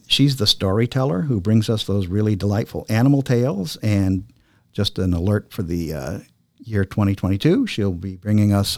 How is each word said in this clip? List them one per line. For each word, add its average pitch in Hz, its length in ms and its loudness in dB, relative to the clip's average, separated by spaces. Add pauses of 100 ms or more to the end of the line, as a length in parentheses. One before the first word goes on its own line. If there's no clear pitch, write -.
she's 135 300 2
the 104 100 -2
storyteller 123 720 0
who 127 200 0
brings 107 300 2
us 107 140 -2
those 98 200 0
really 104 300 0
delightful 98 520 -2
animal 131 360 4
tales. 143 540 -2
And 98 480 0 (480)
just 104 260 -4
an 92 140 0
alert 101 380 0
for 104 120 -8
the, 82 300 -4
uh, 73 260 -8 (400)
year 104 260 -2
twenty 98 300 0
twenty-two, 151 500 2
she'll 101 280 -2
be 92 220 -10
bringing 104 380 2
us 101 240 0